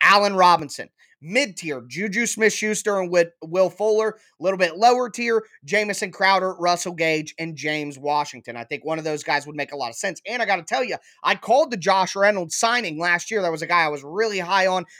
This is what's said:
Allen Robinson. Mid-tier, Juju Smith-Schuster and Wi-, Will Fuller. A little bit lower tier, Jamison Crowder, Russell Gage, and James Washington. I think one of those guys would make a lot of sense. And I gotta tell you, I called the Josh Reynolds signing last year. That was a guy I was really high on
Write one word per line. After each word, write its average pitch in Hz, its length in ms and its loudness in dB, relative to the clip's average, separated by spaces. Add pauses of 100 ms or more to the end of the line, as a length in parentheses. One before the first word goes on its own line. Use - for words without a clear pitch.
Allen 202 340 6
Robinson. 165 540 4 (320)
Mid-tier, 170 640 -4
Juju 190 400 -4
Smith-Schuster 208 720 0
and 180 140 -2
Wi-, 170 200 2 (100)
Will 175 280 2
Fuller. 214 420 0
A - 320 -18
little 190 140 0
bit 170 200 0
lower 247 320 4
tier, 226 340 0 (220)
Jamison 202 480 -2
Crowder, 190 420 2
Russell 175 380 0
Gage, 160 440 -2
and 165 200 -10
James 147 420 -6
Washington. 139 560 -4
I 120 80 -10
think 135 220 -10
one 160 120 -4
of 156 60 -10
those 151 180 -4
guys 147 240 -2
would 147 120 -12
make 143 160 -6
a - 20 -12
lot 131 140 -6
of 117 60 -14
sense. 190 300 -8
And 233 160 -6
I 220 40 -2
gotta 190 180 -2
tell 262 180 -4
you, 208 140 -6 (260)
I 196 140 0
called 262 360 2
the 233 60 -4
Josh 190 380 2
Reynolds 196 400 2
signing 226 420 0
last 175 320 0
year. 220 120 -2
That 170 100 0
was 156 100 -6
a 165 60 -8
guy 170 140 4
I 156 80 2
was 147 120 -6
really 196 380 -4
high 185 280 2
on 185 180 0 (140)